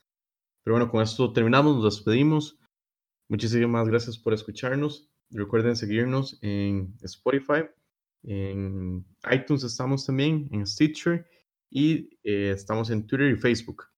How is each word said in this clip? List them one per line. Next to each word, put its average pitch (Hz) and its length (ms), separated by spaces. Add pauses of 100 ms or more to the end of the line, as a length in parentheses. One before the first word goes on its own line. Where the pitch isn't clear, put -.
(640)
Pero 113 100
bueno, 117 160
con 110 120
esto 110 300
terminamos, 131 440
nos 107 200
despedimos. 147 600 (720)
Muchísimas 117 580
gracias 113 300
por 110 160
escucharnos. 135 760 (220)
Recuerden 113 460
seguirnos 120 640
en 101 600
Spotify, 139 600 (600)
en 95 840 (240)
iTunes 135 320
estamos 131 440
también, 143 440
en 101 160
Stitcher, 165 600 (440)
y, 151 540
eh, 101 260
estamos 110 400
en 107 160
Twitter 139 240
y 113 60
Facebook, - 480 (140)